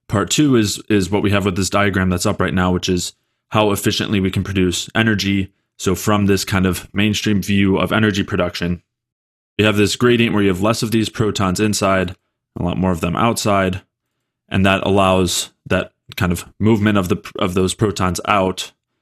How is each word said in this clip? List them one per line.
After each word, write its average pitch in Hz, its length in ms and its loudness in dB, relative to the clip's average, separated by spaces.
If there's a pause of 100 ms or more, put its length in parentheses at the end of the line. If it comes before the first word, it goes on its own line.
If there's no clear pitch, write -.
Part 98 220 0
two 147 260 4
is, 107 240 2 (100)
is 98 200 2
what 101 140 0
we 101 80 2
have 98 140 0
with 95 100 0
this 95 160 -2
diagram 101 380 0
that's 90 160 -2
up 101 140 -2
right 92 140 -2
now, 92 180 0
which 90 180 -2
is 90 240 -2 (400)
how 107 180 2
efficiently 101 480 -2
we 95 120 0
can 98 120 -2
produce 92 520 -2
energy. 98 580 0 (240)
So 95 160 0
from 101 320 2
this 98 180 2
kind 95 220 0
of 90 260 -2
mainstream 104 480 0
view 98 380 2
of 87 140 -2
energy 101 320 0
production, 87 580 -4 (800)
you 104 60 4
have 104 120 2
this 101 180 2
gradient 117 380 2
where 104 80 0
you 98 80 4
have 92 140 -2
less 113 180 0
of 113 80 -4
these 107 180 0
protons 98 520 -2
inside, 98 560 0 (440)
a - 40 -4
lot 87 140 -2
more 92 140 0
of 82 100 -2
them 87 140 -2
outside, 98 680 0 (640)
and 95 160 2
that 95 220 2
allows 95 680 2 (140)
that 92 260 -2 (220)
kind 90 160 -2
of - 280 -6
movement 104 380 2
of 90 120 0
the, - 280 -4
of 95 160 -2
those 92 220 0
protons 95 500 -2
out 92 460 -2 (300)